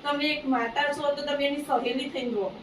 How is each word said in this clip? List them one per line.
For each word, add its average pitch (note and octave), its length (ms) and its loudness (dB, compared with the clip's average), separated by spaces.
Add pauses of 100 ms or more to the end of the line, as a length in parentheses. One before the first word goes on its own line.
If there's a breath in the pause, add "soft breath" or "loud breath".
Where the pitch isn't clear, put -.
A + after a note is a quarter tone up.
તમે D4 220 0
એક D4 200 0
માતા C4 480 2
છો C#4+ 220 2
તો C#4+ 60 -6
તમે C#4+ 240 0
એની C#4+ 160 0
સહેલી B3+ 480 0
થઈને B3 220 -4
રહો G3+ 200 0 (120)